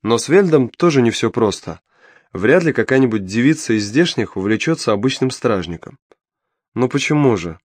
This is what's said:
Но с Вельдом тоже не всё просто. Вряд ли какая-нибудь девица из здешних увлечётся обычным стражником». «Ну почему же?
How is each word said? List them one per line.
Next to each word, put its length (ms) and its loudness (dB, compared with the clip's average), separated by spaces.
Но 160 0
с 120 -6
Вельдом 400 4
тоже 320 2
не 100 4
всё 180 -2
просто. 520 -4
Вряд 320 2
ли 80 0
какая-нибудь 540 0
девица 480 0
из 120 -2
здешних 520 -2
увлечётся 560 -2
обычным 380 -2
стражником». 680 -6
«Ну 120 0
почему 480 0
же? 320 -10